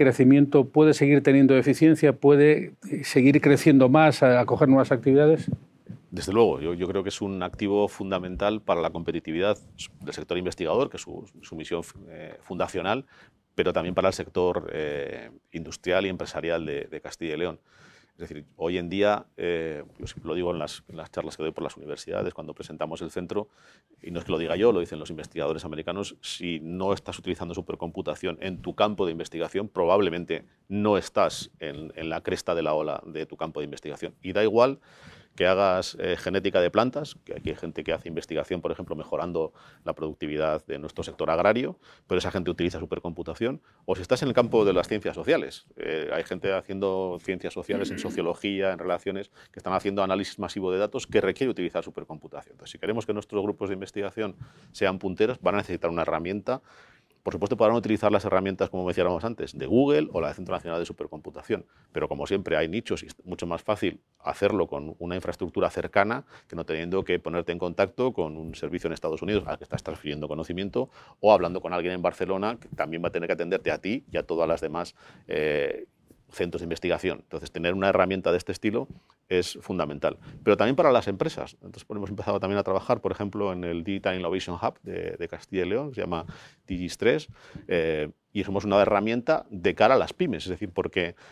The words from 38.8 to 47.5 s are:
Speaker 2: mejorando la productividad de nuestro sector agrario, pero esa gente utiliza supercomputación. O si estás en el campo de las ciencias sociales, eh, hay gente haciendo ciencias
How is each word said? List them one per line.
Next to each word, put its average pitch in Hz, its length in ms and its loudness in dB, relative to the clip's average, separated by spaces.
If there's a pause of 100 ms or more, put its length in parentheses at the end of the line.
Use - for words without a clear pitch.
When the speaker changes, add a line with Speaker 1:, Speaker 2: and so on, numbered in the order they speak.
Speaker 2:
mejorando 78 560 -6 (320)
la 82 100 -6
productividad 78 720 -4
de 71 140 -8
nuestro 80 240 -10
sector - 260 -6
agrario, 107 500 2 (280)
pero 92 120 2
esa 90 120 -4
gente 87 200 -2
utiliza 85 280 -2
supercomputación. 85 840 -8 (240)
O 92 100 0
si 92 60 -10
estás 127 200 0
en 143 60 -2
el 120 60 -2
campo 117 320 4
de 98 80 4
las 87 140 2
ciencias 98 280 -4
sociales, 90 500 -2 (100)
eh, - 380 -6
hay 82 100 -4
gente 95 300 -4
haciendo 95 680 -4
ciencias 90 320 -6